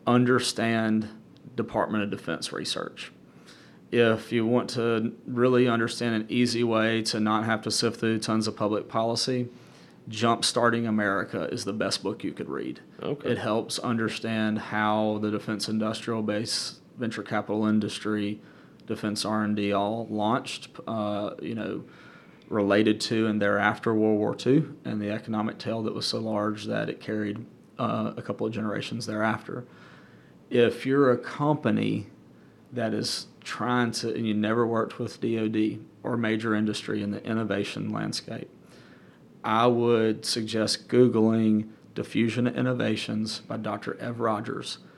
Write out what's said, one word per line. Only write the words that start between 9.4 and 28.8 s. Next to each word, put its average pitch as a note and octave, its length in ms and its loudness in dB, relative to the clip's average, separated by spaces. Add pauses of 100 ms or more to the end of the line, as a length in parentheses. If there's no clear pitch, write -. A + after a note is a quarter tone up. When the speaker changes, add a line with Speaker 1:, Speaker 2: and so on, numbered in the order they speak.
Speaker 1:
Jumpstarting A#2 800 2
America G2 640 0
is G#2 140 -6
the G2 80 -2
best G2 300 -2
book G#2 200 -4
you E2+ 80 -4
could - 160 -8
read. B1+ 320 -6 (220)
Speaker 2:
Okay. C3+ 300 -2
Speaker 1:
It A2+ 80 0
helps A2 400 -2
understand A2 800 -2
how G#2+ 640 0
the G#2+ 100 0
defense G#2 360 -4
industrial A2 540 -2
base, G#2+ 580 -4 (180)
venture A2 260 -6
capital G#2+ 420 0
industry, G#2+ 760 0 (460)
defense G#2+ 400 -4
R G#2+ 180 0
and G#2 140 0
D G2+ 160 0
all G#2 360 -2
launched, G#2+ 600 -2 (180)
uh, G#2 440 -2 (100)
you G2 140 -6
know, G#2 280 -6 (640)
related G#2+ 540 6
to A2+ 240 0
and G#2+ 160 0
thereafter G#2 500 2
World G#2+ 280 4
War G#2+ 160 0
Two, C#3 500 2
and A2 160 -4
the G#2 80 -4
economic G#2+ 480 -4
tail A2+ 240 -4
that G#2+ 140 -4
was G#2+ 100 -4
so A2+ 140 -2
large G#2+ 460 -2
that A2 240 -4
it A2 100 -8
carried, G#2+ 440 -4 (360)
uh, A2 360 -2
a A2+ 60 -10
couple G#2 240 -4
of A2+ 80 -4
generations A2 540 -6